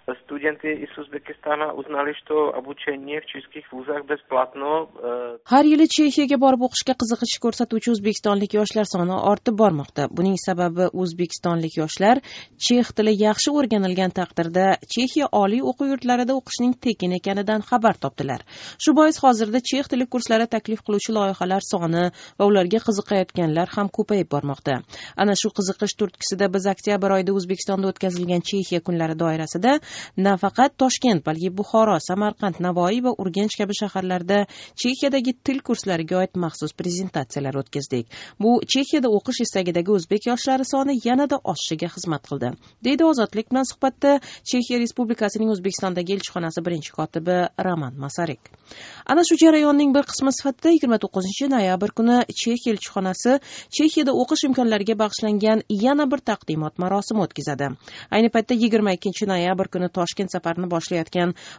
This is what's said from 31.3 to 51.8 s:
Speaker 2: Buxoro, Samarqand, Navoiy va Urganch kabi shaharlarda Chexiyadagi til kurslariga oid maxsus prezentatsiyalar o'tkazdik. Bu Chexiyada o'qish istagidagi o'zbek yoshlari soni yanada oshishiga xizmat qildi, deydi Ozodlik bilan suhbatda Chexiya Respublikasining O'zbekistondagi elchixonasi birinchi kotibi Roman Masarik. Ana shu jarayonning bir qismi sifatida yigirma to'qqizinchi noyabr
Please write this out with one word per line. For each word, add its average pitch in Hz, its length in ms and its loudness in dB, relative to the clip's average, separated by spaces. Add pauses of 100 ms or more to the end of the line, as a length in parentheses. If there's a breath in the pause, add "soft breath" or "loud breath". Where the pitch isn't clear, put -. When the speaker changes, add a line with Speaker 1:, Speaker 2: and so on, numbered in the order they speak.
Speaker 2:
Buxoro, 214 400 2 (100)
Samarqand, 202 560 -2
Navoiy 180 400 0
va 254 80 2 (100)
Urganch 190 380 -2
kabi 202 200 -2
shaharlarda 185 640 0 (340 loud breath)
Chexiyadagi 262 520 0 (120)
til 269 160 -2
kurslariga 185 640 -2
oid 185 180 -4
maxsus 156 320 -4
prezentatsiyalar 156 880 -6
o'tkazdik. 131 460 -6 (340 loud breath)
Bu 233 240 4
Chexiyada 269 480 0
o'qish 240 320 0
istagidagi 175 480 0
o'zbek 202 380 0
yoshlari 262 340 0
soni 269 400 0
yanada 269 400 2
oshishiga 170 480 -4
xizmat 160 380 -6
qildi, 123 180 -4 (320 soft breath)
deydi 277 240 2
Ozodlik 233 480 2
bilan 262 160 0
suhbatda 277 520 2 (280 loud breath)
Chexiya 247 320 0
Respublikasining 220 720 -2
O'zbekistondagi 180 640 -4
elchixonasi 170 480 -6
birinchi 170 320 -6
kotibi 160 400 -2 (300)
Roman 156 260 -2 (120)
Masarik. 151 360 -6 (640 loud breath)
Ana 302 240 4
shu 330 80 4
jarayonning 294 560 6
bir 277 160 4
qismi 269 240 0
sifatida 277 400 0
yigirma 247 320 4
to'qqizinchi 196 480 -4
noyabr 196 400 2